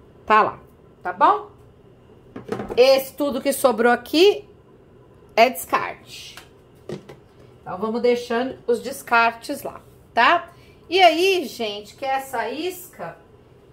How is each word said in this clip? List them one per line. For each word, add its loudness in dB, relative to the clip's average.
Tá 4
lá, -4
tá -8
bom? 2
Esse 4
tudo -4
que -2
sobrou 2
aqui 2
é 6
descarte. -8
Então, -12
vamos -4
deixando -2
os 0
descartes -2
lá, -12
tá? 2
E 2
aí, 4
gente, -10
que -14
essa -6
isca -12